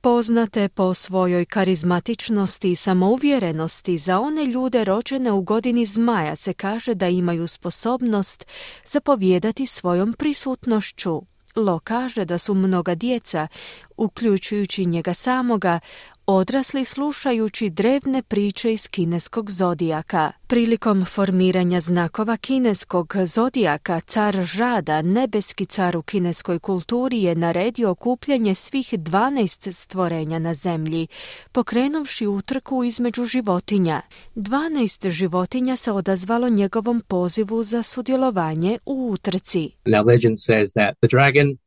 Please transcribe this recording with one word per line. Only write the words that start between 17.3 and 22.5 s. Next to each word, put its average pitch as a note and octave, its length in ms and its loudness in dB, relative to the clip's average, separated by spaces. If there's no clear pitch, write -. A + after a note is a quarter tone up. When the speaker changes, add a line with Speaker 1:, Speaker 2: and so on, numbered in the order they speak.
Speaker 1:
drevne B3+ 520 0
priče G#3 500 0
iz G#3+ 160 -4
kineskog F3 600 -2
zodijaka. E3+ 840 0
Prilikom A3+ 580 2
formiranja F#3 760 2
znakova F3 560 0
kineskog G#3+ 800 0